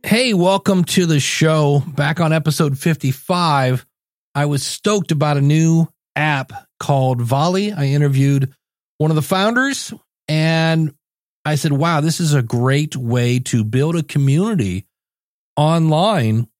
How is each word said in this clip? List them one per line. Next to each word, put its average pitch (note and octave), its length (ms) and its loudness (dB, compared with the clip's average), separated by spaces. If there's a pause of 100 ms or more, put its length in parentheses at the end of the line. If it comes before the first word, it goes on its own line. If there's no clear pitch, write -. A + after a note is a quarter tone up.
Hey, A#3 280 2
welcome F#3 500 2
to F3+ 220 0
the D#3 120 2
show. D3 680 2
Back D3+ 320 -4
on D#3+ 140 2
episode D3+ 440 -2
fifty-five, C#3+ 1080 -2 (480)
I C#3+ 100 0
was C#3+ 180 -2
stoked G#3 500 -2
about D3 260 0
a - 20 0
new D#3+ 480 2 (260)
app D3 380 -2 (260)
called C3 440 0
Volley. F3 500 0
I D3 140 -2
interviewed C#3 680 2 (460)
one D#3 120 0
of D#3+ 40 2
the D3+ 80 0
founders, A#3 720 -2 (340)
and D#3+ 680 0 (520)
I D3+ 80 0
said, D3 180 -2
"Wow, D3+ 300 0
this D#3+ 180 -2
is D3+ 140 0
a C3+ 80 2
great C3 520 -2
way B2 460 -2
to A#2 240 -2
build C#3 320 -2
a D#3+ 60 -2
community C#3 840 -2 (680)
online." D#3 920 0 (120)